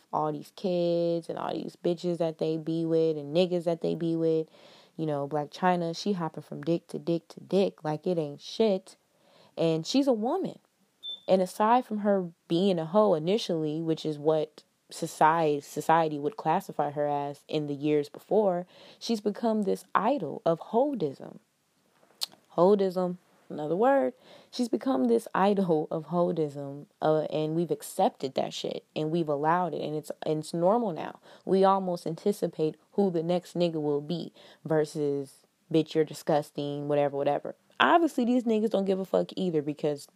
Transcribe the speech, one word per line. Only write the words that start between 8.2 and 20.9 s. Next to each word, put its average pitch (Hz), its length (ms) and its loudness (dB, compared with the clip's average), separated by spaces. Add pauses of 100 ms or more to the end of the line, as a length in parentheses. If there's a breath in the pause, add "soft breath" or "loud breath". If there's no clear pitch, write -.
shit. 202 540 0 (600 soft breath)
And 160 280 2
she's 277 220 2
a 262 60 4
woman. 262 460 -2 (680)
And 185 140 4
aside 220 420 2
from 214 140 -6
her 196 300 2 (180)
being 175 320 2
a 160 60 -2
hoe 202 280 4
initially, 160 680 -2
which 160 220 -2
is 156 140 -4
what 151 460 0 (260)
society, 156 720 2
society 160 560 2
would 143 200 -4
classify 160 520 -2
her 147 180 -2
as 143 400 -4
in 151 200 -2
the 147 80 -4
years 147 340 0
before, 180 560 0 (320 loud breath)
she's 226 240 -4
become 214 400 0
this 190 320 -2
idol 196 500 -2
of 165 160 2
hoedism. 220 800 -2 (1120)